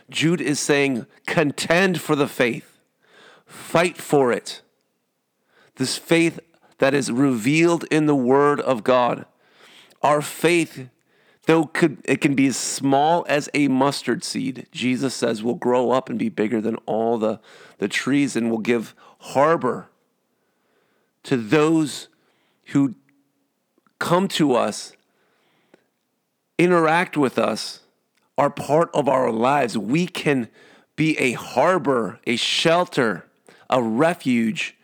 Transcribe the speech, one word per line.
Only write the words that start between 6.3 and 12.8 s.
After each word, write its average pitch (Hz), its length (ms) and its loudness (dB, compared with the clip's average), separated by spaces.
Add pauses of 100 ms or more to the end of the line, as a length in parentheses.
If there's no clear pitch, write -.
that 135 160 2
is 127 180 -2
revealed 139 800 2
in 156 160 2
the 147 100 4
Word 139 460 2
of 120 220 -2
God. 123 420 0 (800)
Our 147 180 2
faith, 160 680 -2 (600)
though 160 180 4
could, - 400 0
it 131 160 0
can 143 140 2
be 135 100 4
as 131 120 0
small 143 720 0